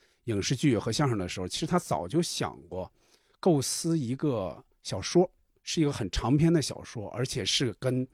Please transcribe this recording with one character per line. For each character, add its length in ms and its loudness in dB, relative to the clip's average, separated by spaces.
影 180 -2
视 140 0
剧 220 4
和 120 -2
相 200 0
声 80 0
的 100 -4
时 140 -6
候， 60 -4
其 120 -6
实 80 -4
他 100 2
早 300 -4
就 140 0
想 360 -4
过 200 -8
构 200 4
思 380 -2
一 160 -4
个 480 -4
小 200 -8
说， 280 4
是 200 -2
一 20 6
个 80 2
很 180 -4
长 280 2
篇 140 6
的 100 6
小 240 -6
说， 240 -10
而 160 -4
且 180 -4
是 340 0
跟 360 0